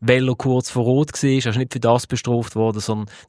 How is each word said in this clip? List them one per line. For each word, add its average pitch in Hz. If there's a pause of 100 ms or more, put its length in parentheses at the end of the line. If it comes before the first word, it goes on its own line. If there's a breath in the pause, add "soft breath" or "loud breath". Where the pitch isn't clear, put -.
weil 127
er 123
kurz 127
vor 123
Rot 135
war. 139
Er 135
ist 117
nicht 127
für 123
das 117
bestraft 117
worden, 110
sondern 107 (140)